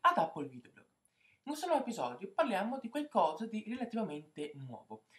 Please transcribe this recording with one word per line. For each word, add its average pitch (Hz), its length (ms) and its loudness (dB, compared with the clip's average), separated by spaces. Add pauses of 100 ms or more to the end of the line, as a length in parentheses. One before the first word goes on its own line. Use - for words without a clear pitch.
ad 349 160 8
Apple 156 320 0
Videoblog. - 360 -18
In - 580 -20
questo 302 220 -4
nuovo 311 160 4
episodio 156 520 -4
parliamo 233 440 2
di 233 120 -8
qualcosa 220 560 2
di 220 200 -6
relativamente 196 920 -6
nuovo. 123 480 -12 (160)